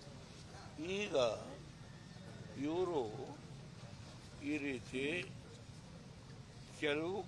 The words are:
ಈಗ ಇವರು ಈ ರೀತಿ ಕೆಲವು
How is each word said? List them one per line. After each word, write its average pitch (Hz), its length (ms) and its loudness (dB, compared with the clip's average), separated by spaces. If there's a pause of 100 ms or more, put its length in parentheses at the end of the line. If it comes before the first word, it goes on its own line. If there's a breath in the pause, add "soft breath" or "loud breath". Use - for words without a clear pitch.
(960)
ಈಗ 202 200 4 (1500)
ಇವರು 170 360 6 (1400)
ಈ 147 140 4
ರೀತಿ 131 460 2 (1800)
ಕೆಲವು 160 480 4